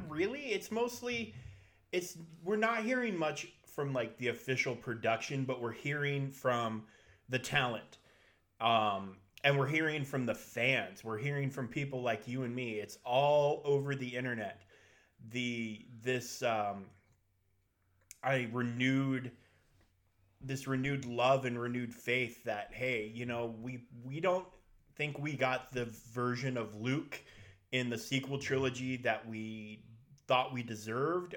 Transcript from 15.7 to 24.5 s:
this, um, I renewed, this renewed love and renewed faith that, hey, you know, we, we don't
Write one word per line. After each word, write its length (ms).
this, 420
um, 420
I 300
renewed, 800
this 260
renewed 380
love 400
and 120
renewed 360
faith 500
that, 300
hey, 400
you 120
know, 360
we, 240
we 160
don't 280